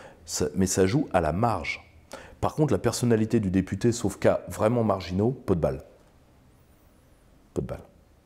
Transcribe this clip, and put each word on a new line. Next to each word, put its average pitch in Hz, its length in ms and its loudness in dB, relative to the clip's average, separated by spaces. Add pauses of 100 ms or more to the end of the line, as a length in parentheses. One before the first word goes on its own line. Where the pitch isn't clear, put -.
(240)
Ça, - 300 -4
mais 95 120 2
ça 95 200 4
joue 120 260 0
à 90 80 2
la 78 120 0
marge. 98 600 -4 (480)
Par - 140 -2
contre, 147 180 2
la 95 60 2
personnalité 113 600 2
du 98 120 0
député, 95 420 2
sauf - 260 -4
cas 101 300 4
vraiment 113 340 0
marginaux, 95 480 0
pot 104 240 -2
de 82 60 -2
balle. 67 240 -4 (1700)
Pot 76 80 -2
de 65 40 -6
balle. - 180 -10 (420)